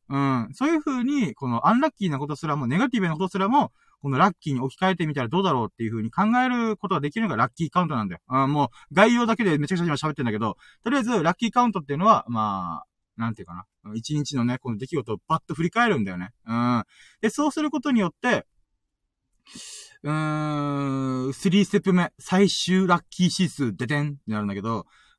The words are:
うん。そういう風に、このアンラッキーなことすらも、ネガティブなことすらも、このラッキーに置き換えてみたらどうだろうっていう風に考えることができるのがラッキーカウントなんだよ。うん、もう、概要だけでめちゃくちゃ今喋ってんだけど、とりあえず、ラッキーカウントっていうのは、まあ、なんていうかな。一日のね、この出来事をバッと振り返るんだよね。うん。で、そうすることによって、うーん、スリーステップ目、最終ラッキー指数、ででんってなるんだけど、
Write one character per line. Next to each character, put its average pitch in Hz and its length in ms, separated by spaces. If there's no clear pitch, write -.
う 139 100
ん。 135 360
そ 254 120
う 311 40
い 330 80
う 302 40
風 262 220
に、 247 320
こ 131 140
の 120 180
ア 196 60
ン 247 80
ラ 302 80
ッ - 40
キ 196 140
ー - 20
な 139 100
こ 143 80
と 147 100
す 160 100
ら 147 80
も、 135 120
ネ 143 100
ガ 254 120
テ 226 100
ィ - 20
ブ 180 60
な 160 60
こ 151 60
と 185 80
す 196 100
ら 196 120
も、 269 240
こ 139 80
の 131 80
ラ 185 140
ッ - 80
キ 151 120
ー - 20
に 123 80
置 131 160
き - 40
換 190 100
え 185 40
て 165 120
み 151 60
た 139 80
ら 120 60
ど 165 140
う - 20
だ 180 80
ろ 120 140
う - 40
っ - 60
て 117 80
い 110 60
う - 20
風 113 120
に 113 80
考 220 280
え 254 80
る 233 300
こ 202 100
と 180 80
が 147 60
で 147 100
き 226 80
る 226 40
の 202 60
が 123 60
ラ 120 140
ッ - 40
キ 170 120
ー 143 40
カ 180 120
ウ 175 40
ン - 40
ト 147 60
な 110 100
ん - 20
だ 87 80
よ。 - 140
う 135 180
ん、 143 60
も 143 180
う、 143 40
概 220 180
要 240 120
だ 220 100
け 226 80
で 160 140
め 147 100
ち 185 60
ゃ - 20
く 170 40
ち - 20
ゃ 170 40
今 151 100
喋 151 160
っ - 20
て 139 100
ん - 20
だ 113 60
け 104 80
ど、 107 180
と 233 40
り 277 60
あ 277 60
え - 20
ず、 226 180
ラ 165 120
ッ - 40
キ 233 100
ー 208 40
カ 247 120
ウ 240 40
ン 202 60
ト 190 60
っ 147 40
て 143 80
い 143 60
う - 20
の 190 60
は、 185 240
ま 98 540
あ、 - 40
な 113 120
ん 107 40
て 101 80
い - 20
う - 20
か 85 80
な。 107 100
一 113 220
日 147 180
の 120 120
ね、 123 120
こ 123 140
の 107 60
出 131 100
来 - 80
事 113 180
を 101 40
バ 160 120
ッ - 60
と 170 80
振 165 100
り 175 60
返 233 200
る 160 100
ん 104 60
だ 95 60
よ 90 60
ね。 92 140
う 113 60
ん。 120 300
で、 220 100
そ 294 180
う - 40
す 311 100
る 302 80
こ 285 120
と 294 100
に 233 80
よ 185 80
っ - 60
て、 - 320
う 151 60
ー 143 1200
ん、 135 40
ス - 160
リ 196 120
ー 185 40
ス - 40
テ 208 100
ッ - 20
プ 190 120
目、 180 260
最 202 300
終 185 380
ラ 175 120
ッ - 100
キ 180 160
ー 180 120
指 185 120
数、 117 260
で 120 120
で 147 140
ん 147 60
っ 143 60
て 139 40
な 107 120
る 104 60
ん - 20
だ 98 60
け 98 80
ど、 110 240